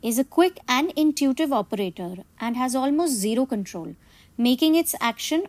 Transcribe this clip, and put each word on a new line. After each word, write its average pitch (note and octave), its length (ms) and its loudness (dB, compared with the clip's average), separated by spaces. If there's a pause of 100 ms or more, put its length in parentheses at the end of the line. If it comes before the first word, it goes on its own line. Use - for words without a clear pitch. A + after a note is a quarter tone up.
is A3+ 160 0
a C4+ 60 2
quick F4 420 2
and C4+ 300 0
intuitive D4 560 2
operator F#3+ 640 -4 (240)
and A#3 160 -4
has B3 180 -2
almost C#4+ 400 0
zero A3 320 0
control, F3+ 480 -8 (420)
making B3+ 380 4
its E4 260 2
action D4+ 480 -2